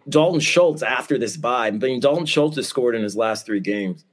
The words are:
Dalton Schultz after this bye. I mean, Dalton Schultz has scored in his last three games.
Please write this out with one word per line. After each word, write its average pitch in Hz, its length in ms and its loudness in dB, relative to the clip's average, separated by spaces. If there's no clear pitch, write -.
Dalton 156 320 4
Schultz 156 420 2
after 127 360 -2
this 107 180 -4
bye. 123 300 -2
I 107 60 0
mean, 127 280 -2
Dalton 151 260 2
Schultz 151 300 0
has 127 100 -4
scored 123 280 0
in 113 80 -2
his 104 140 -4
last 110 280 -2
three 104 160 -2
games. 98 520 -4